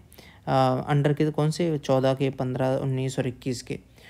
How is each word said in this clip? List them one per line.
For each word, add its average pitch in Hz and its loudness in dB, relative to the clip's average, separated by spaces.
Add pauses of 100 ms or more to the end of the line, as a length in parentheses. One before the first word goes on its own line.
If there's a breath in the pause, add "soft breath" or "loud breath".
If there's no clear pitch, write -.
(460 loud breath)
अ, 131 2
under 147 2
के 156 2
कौन 151 0
से, 160 -2
चौदह 135 2
के, 135 0
पन्द्रह, 131 -2
उन्नीस 131 -2
और 127 -2
इक्कीस 123 -6
के, - -10 (300 loud breath)